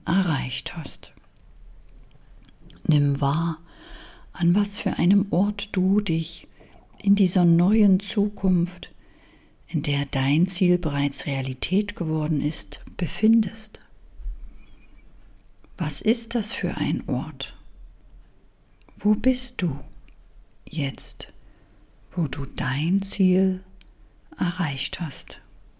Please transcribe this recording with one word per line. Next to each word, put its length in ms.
erreicht 720
hast? 360
Nimm 320
wahr, 380
an 240
was 200
für 220
einem 320
Ort 460
du 240
dich 480
in 140
dieser 300
neuen 560
Zukunft, 880
in 140
der 240
dein 420
Ziel 300
bereits 480
Realität 680
geworden 460
ist, 400
befindest. 840
Was 240
ist 360
das 160
für 240
ein 320
Ort? 480
Wo 180
bist 460
du 160
jetzt, 640
wo 160
du 180
dein 560
Ziel 640
erreicht 640
hast? 400